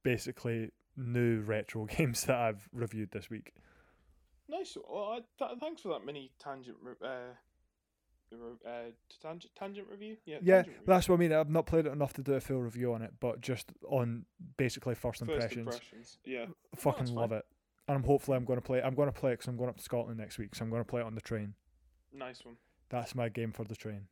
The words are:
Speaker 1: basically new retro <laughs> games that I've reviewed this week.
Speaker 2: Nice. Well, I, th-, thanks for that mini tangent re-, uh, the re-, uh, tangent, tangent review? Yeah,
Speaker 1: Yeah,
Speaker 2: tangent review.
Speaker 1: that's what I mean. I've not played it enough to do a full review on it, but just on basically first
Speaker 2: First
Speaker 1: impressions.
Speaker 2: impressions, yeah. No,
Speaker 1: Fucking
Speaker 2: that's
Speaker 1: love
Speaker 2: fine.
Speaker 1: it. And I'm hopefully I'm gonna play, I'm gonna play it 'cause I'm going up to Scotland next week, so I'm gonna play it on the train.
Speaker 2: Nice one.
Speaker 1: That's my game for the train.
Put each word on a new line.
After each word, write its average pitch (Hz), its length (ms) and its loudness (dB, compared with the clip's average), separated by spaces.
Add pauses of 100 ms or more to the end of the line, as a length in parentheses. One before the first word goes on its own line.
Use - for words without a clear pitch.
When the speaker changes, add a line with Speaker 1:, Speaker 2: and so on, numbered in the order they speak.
Speaker 1:
basically 117 680 0 (240)
new 120 460 4
retro 107 440 -2
<laughs> - 120 -4
games 135 280 2
that 131 120 6
I've 110 340 2
reviewed 110 400 -4
this 98 180 -8
week. - 240 -10 (920)
Speaker 2:
Nice. 339 300 -8 (100)
Well, 190 160 -6 (140)
I, - 20 -8 (200)
th-, 247 200 -4
thanks 311 220 -8
for 196 80 -6
that 120 160 -4
mini 139 320 -10
tangent 131 440 -12
re-, 123 120 -14 (100)
uh, 123 300 -8 (960)
the - 80 -16
re-, 117 140 -12 (140)
uh, 117 260 -8 (300)
tangent, 165 340 -14
tangent 202 340 -10
review? 214 360 -12
Yeah, 151 160 -10
Speaker 1:
Yeah, 185 160 10
Speaker 2:
tangent 185 180 6
review. - 120 -20
Speaker 1:
that's 185 220 8
what 180 60 10
I 170 40 6
mean. 165 140 6
I've 156 160 4
not 160 160 4
played 165 200 6
it 139 80 0
enough 143 200 0
to 143 80 -8
do 139 120 2
a 127 80 4
full 131 200 0
review 120 320 0
on 113 80 -2
it, 110 180 -8
but 120 220 0
just - 300 -4 (160)
on 120 380 2 (320)
basically 123 380 0
first - 240 -4
Speaker 2:
First 117 120 -4
Speaker 1:
impressions. 120 260 0
Speaker 2:
impressions, 117 680 -8
yeah. 123 200 -6
No, 170 80 -12 (220)
Speaker 1:
Fucking - 300 2
Speaker 2:
that's 120 60 -4
Speaker 1:
love 117 200 0
Speaker 2:
fine. 107 80 -2
Speaker 1:
it. - 60 -8 (420)
And 143 100 2
I'm 127 60 0
hopefully 135 340 4
I'm 123 80 0
gonna 123 160 0
play, 127 200 2
I'm 131 140 0
gonna 143 160 4
play 131 220 2
it 113 60 0
'cause - 80 -8
I'm 123 100 -4
going 123 120 -2
up - 80 -8
to - 60 -14
Scotland 113 360 -2
next - 180 -10
week, 104 180 -8
so - 80 -6
I'm 113 60 -2
gonna 117 160 0
play 120 160 -2
it 113 40 -2
on 110 100 -8
the 110 60 -6
train. 104 340 -4 (580)
Speaker 2:
Nice 127 320 -12
one. 117 120 -20 (320)
Speaker 1:
That's 120 260 -4
my 120 140 0
game 113 240 -2
for 117 100 -6
the 110 120 -6
train. 104 360 -10